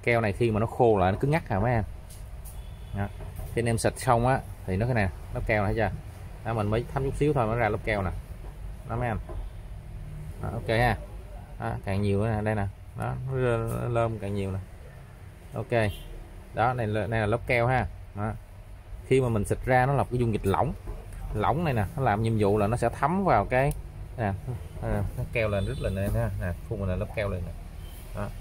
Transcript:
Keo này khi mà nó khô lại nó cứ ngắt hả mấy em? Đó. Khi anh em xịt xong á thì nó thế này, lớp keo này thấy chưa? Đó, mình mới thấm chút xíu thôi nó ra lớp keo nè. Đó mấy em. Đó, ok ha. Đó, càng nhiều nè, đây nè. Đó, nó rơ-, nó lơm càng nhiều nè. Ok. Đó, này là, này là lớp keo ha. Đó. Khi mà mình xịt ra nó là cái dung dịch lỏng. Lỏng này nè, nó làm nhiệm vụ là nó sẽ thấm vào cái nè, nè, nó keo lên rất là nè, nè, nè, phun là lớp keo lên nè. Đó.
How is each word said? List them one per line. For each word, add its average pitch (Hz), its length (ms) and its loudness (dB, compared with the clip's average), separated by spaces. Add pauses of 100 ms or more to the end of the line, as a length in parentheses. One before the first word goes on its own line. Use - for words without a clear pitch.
Keo 117 180 4
này 107 120 2
khi 117 180 2
mà 107 100 4
nó 113 60 4
khô 113 320 6
lại 92 140 6
nó - 80 0
cứ 135 80 2
ngắt 160 200 2
hả 95 120 2
mấy 123 120 4
em? 117 120 2 (1120)
Đó. 101 100 0 (480)
Khi 120 80 0
anh 117 60 2
em 113 100 2
xịt - 200 2
xong 120 280 4
á 131 140 4 (260)
thì 92 100 0
nó 113 100 2
thế 127 80 0
này, 101 140 4 (260)
lớp 120 120 -2
keo 107 160 4
này 107 120 2
thấy 107 160 2
chưa? - 60 -6 (480)
Đó, 113 100 -2
mình 107 160 2
mới 120 140 2 (100)
thấm 135 100 0
chút 135 120 -2
xíu 147 160 4
thôi 123 140 4
nó 110 80 2
ra 117 140 4
lớp 107 160 2
keo 104 180 2
nè. 90 80 0 (760)
Đó 113 80 -4
mấy 120 120 0
em. 101 100 0 (1200)
Đó, 95 100 -4
ok 110 160 -6
ha. 113 280 4 (640)
Đó, 113 100 -4 (140)
càng 98 180 0
nhiều 101 240 4
nè, 110 160 2
đây 107 120 2
nè. 98 120 2 (320)
Đó, 117 160 -2 (120)
nó 131 120 -2
rơ-, 117 440 2
nó 120 60 -2
lơm 117 300 2
càng 101 160 -4
nhiều 98 160 0
nè. 95 80 -2 (960)
Ok. 113 360 2 (640)
Đó, 120 180 4
này 120 140 0
là, 107 200 0
này 113 140 0
là 107 60 2
lớp 113 200 2
keo 120 200 4
ha. 123 200 2 (280)
Đó. 107 180 -4 (760)
Khi 135 140 6
mà 127 80 2
mình 107 160 2
xịt - 200 0
ra 127 220 6
nó 139 60 2
là 123 120 4
cái 123 140 -2
dung 117 140 2
dịch 101 140 0
lỏng. 98 260 4 (600)
Lỏng 123 300 2
này 139 100 2
nè, 110 100 2 (120)
nó 135 60 0
làm 110 200 4
nhiệm 113 160 2
vụ 104 200 6
là 101 80 4
nó 117 100 2
sẽ 117 120 2
thấm 180 360 2
vào 117 200 6
cái 131 280 2 (460)
nè, 104 140 0 (500)
nè, 117 60 -4 (300)
nó 120 140 -4
keo 113 160 2
lên 98 180 2
rất 135 140 -4
là 98 100 0
nè, 98 240 0
nè, 117 140 2 (120)
nè, 90 120 -2 (160)
phun 98 200 -2
là 92 80 0
lớp 90 180 -2
keo 104 140 0
lên 95 180 -2
nè. 82 60 -8 (640)
Đó. 101 120 -4 (120)